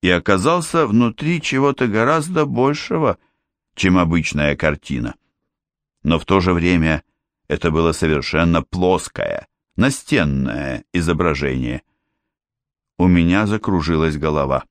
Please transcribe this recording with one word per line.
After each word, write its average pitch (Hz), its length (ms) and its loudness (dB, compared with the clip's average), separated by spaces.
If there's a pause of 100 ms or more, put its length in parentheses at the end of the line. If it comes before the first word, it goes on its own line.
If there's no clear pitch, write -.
и 90 80 2
оказался 131 760 0
внутри 120 540 0
чего-то 139 480 0
гораздо 151 560 0
большего, 139 720 -2 (580)
чем 92 220 2
обычная 78 580 0
картина. 69 600 -4 (880)
Но 80 160 2
в - 80 -6
то 95 140 4
же 90 120 2
время 82 500 2 (460)
это 76 220 -2
было 82 220 2
совершенно 80 680 0
плоское, - 840 -4 (300)
настенное 69 1160 -2
изображение. 71 880 -2 (1160)
У 90 80 2
меня 90 400 4
закружилась 80 720 0
голова. 71 520 -2